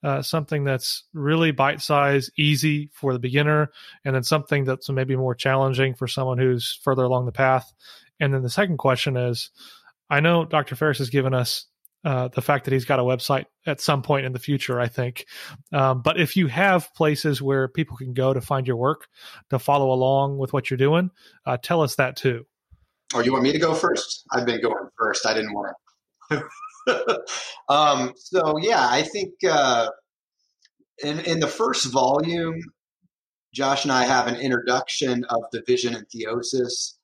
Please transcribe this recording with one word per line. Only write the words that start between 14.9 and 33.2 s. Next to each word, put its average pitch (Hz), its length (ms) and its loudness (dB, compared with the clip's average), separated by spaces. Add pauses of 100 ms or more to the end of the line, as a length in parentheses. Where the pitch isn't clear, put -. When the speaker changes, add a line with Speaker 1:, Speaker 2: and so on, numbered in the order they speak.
Speaker 1:
Um, 135 320 2
but 165 160 0
if 170 180 2
you 180 100 2
have 180 460 2
places 151 480 0
where 135 260 0
people 147 300 -4
can 127 160 -10
go 131 180 2
to 131 100 0
find 131 260 -2
your 127 80 0
work, 131 320 -2 (420)
to 135 80 0
follow 139 340 2
along 135 460 2
with 135 160 -4
what 135 160 -2
you're 131 80 -2
doing, 160 320 4 (380)
uh, 127 100 -2
tell 170 240 0
us 147 140 0
that 131 200 0
too. 120 300 -2 (680)
Speaker 2:
Oh, 120 60 0
you 123 100 2
want 127 120 2
me 143 100 4
to 156 60 0
go 165 140 2
first? - 580 -2
I've 120 140 0
been 113 160 -2
going 101 360 -2
first. 107 280 0
I 110 80 2
didn't 107 200 -2
wanna. - 960 -8
<laughs> - 20 -18 (1160)
Um, 139 480 4
so, 156 460 0
yeah, 180 260 4
I 127 140 2
think, 185 320 -6 (100)
uh, 135 460 4 (1120)
in, 147 180 -4
in 165 180 -2
the 147 80 0
first 226 440 -2
volume, 165 680 0 (960)